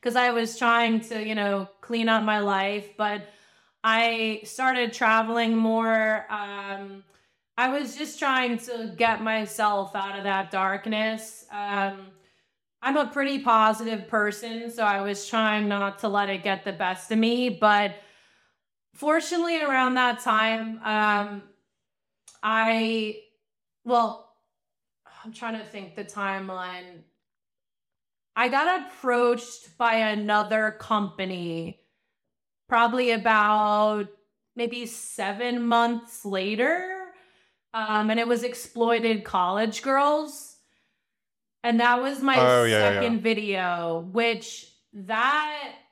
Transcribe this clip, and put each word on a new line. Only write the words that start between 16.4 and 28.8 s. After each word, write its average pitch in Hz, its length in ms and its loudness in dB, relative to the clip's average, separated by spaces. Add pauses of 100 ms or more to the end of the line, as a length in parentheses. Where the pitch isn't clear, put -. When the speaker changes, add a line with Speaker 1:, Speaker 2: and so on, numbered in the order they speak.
Speaker 1:
get 190 200 -2
the 202 80 -4
best 185 380 -6
of 220 80 2
me, 240 300 2
but 208 460 4 (1000)
fortunately 330 680 0
around 262 320 2
that 247 260 2
time, 220 640 0
um, 208 580 0 (1000)
I, 220 760 0 (640)
well, 233 520 0 (880)
I'm 220 80 -14
trying 226 260 -8
to 214 60 -12
think 190 320 -16
the 202 80 -10
timeline. 185 960 -8 (1300)
I 247 120 2
got 320 380 2